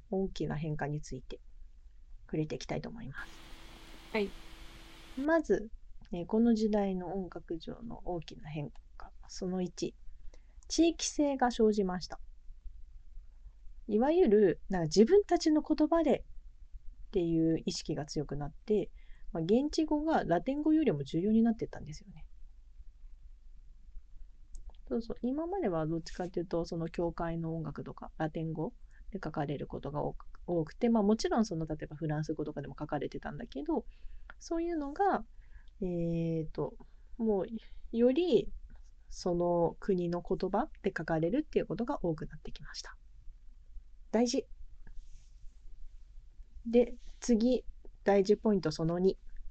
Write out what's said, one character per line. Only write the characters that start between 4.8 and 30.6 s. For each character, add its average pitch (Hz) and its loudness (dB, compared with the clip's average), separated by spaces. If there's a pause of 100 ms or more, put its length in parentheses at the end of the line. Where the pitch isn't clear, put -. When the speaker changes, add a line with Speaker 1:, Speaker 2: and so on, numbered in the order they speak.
Speaker 1:
ま 311 4
ず、 208 2 (420)
え 185 -4
ー、 170 -4
こ 220 4
の 233 8
時 214 4
代 196 2
の 180 -4
音 180 -4
楽 170 -6
上 165 -10
の - -10
大 170 -2
き 156 -14
な 151 -12
変 151 -6 (240)
化、 - -12 (180)
そ - -6
の 185 0
一、 - -4 (720)
地 330 6
域 - -2
性 285 2
が 254 2
生 220 6
じ 208 2
ま 180 0
し - -8
た。 - -10 (1700)
い 208 4
わ 269 6
ゆ 349 8
る、 202 8 (100)
な 185 2
ん - 4
か - 4
自 170 8
分 392 10
た 349 4
ち 311 4
の 302 6
言 302 4
葉 330 4
で 254 4 (840)
っ - -18
て 185 4
い 165 6
う 160 2
意 185 0
識 - -4
が 139 -2
強 151 -4
く 143 -4
な 147 -4
っ 156 -6
て、 - 0 (420)
ま 170 -2
あ、 165 0
現 247 4
地 320 2
語 302 2
が 311 2
ラ 165 4
テ 269 -2
ン 294 -2
語 311 4
よ 311 6
り 233 6
も 143 0
重 160 -2
要 208 2
に 226 6
な 233 6
っ 220 0
て 147 -2
っ - -12
た - -12
ん - -10
で 151 -10
す - -14
よ - -20
ね。 156 -14 (2750)
そ 247 0
う 226 2
そ - -6
う。 - -14
今 285 0
ま 381 -2
で 262 2
は 160 0
ど 165 0
っ 165 -2
ち - -10
か 180 -4
っ - -6
て 175 -2
い 170 -2
う - -2
と、 170 -2
そ 175 -6
の 165 -2
教 170 0
会 165 -2
の 165 -2
音 165 -4
楽 151 -6
と - -10
か、 - -12
ラ 160 0
テ 165 -4
ン 160 -2
語 156 -4 (380)
で 196 -8
書 156 -4
か 147 -2
れ 147 -4
る 147 -6
こ - -8
と 143 -6
が 147 -4
多 151 -2
く、 - -10 (200)
多 170 0